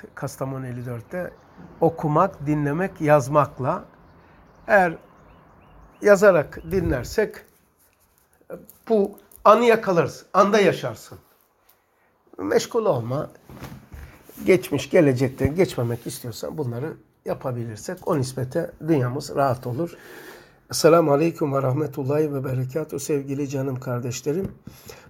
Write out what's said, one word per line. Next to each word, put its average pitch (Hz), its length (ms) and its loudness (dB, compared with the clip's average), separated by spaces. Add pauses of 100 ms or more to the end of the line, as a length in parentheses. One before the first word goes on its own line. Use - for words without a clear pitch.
(140)
Kastamonu 135 520 -8
elli 123 200 -10
dörtte, 123 460 -10 (480)
okumak, 165 680 2
dinlemek, 151 540 -2
yazmakla. 147 840 2 (800)
Eğer 185 320 4 (1040)
yazarak 196 560 6 (120)
dinlersek, 170 680 -2 (1500)
bu 208 300 0 (260)
anı 220 200 8
yakalarız, 196 680 2
anda 202 260 4
yaşarsın. 139 580 0 (1200)
Meşgul 220 460 -2
olma. 131 460 -4 (1160)
Geçmiş, 175 440 0
gelecekte 135 560 2
geçmemek 135 600 -2
istiyorsan 135 520 -10
bunları 127 380 -8 (280)
yapabilirsek 123 840 -8
o 170 100 0
nispete 131 520 -4 (180)
dünyamız 139 460 0
rahat 135 320 0
olur. 147 300 -6 (760)
Esselamu 160 420 6
Aleyküm 156 420 0
ve 139 80 0
Rahmetullahi 143 720 -2
ve 135 100 -6
Berekatuhu. 131 560 -4
Sevgili 139 480 -4
canım 131 320 -4
kardeşlerim, 127 720 -6 (580)